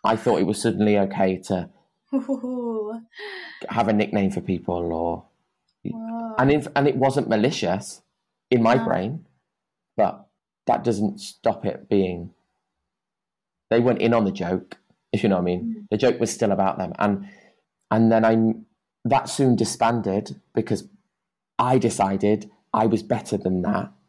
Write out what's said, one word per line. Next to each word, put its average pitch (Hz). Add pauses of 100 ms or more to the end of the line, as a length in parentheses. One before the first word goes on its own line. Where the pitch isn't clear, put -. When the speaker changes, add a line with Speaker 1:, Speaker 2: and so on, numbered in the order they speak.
Speaker 1:
I 110
thought 107
it 95
was 104
suddenly 104
okay 95
to 101 (220)
Speaker 2:
<laughs> -
Ooh. 240 (680)
Speaker 1:
have 110
a 107
nickname 104
for 87
people, 87
or 85 (580)
Speaker 2:
Wow. 226
Speaker 1:
and 135
if, 147
and 139
it 139
wasn't 131
malicious 107 (480)
in 120
my 117
Speaker 2:
No. 123
Speaker 1:
brain, 95 (680)
but - (400)
that -
doesn't 104
stop -
it -
being. 92 (1400)
They 117
weren't 120
in 117
on 113
the 95
joke, 90 (360)
if 104
you 113
know 95
what 87
I -
mean. 90
Speaker 2:
Mm. 110
Speaker 1:
The 107
joke 123
was 113
still 101
about 95
them, -
and, 101 (640)
and 113
then 113
I, 113 (520)
that 127
soon 127
disbanded 107 (160)
because 110 (720)
I 127
decided 104 (240)
I 113
was 110
better 113
than 92
that - (180)